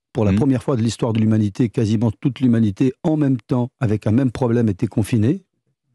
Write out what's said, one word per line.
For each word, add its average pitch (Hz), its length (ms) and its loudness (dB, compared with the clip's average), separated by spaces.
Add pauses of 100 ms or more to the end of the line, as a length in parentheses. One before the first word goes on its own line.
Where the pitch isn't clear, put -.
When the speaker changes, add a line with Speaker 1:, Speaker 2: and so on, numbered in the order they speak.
(120)
Speaker 1:
Pour 110 120 -2
la 101 80 2
Speaker 2:
Mhm. 98 60 2
Speaker 1:
première 131 240 0
fois 147 140 -2
de 110 60 0
l'histoire 117 300 -2
de 113 80 0
l'humanité, 110 480 0
quasiment 110 420 0
toute 123 300 -4
l'humanité, 117 520 2 (100)
en 156 140 0
même 139 200 0
temps, 123 420 -4
avec 107 280 -2
un 110 60 0
même 127 200 2
problème, 117 360 0
était 101 200 -2
confinée. 120 560 -2 (500)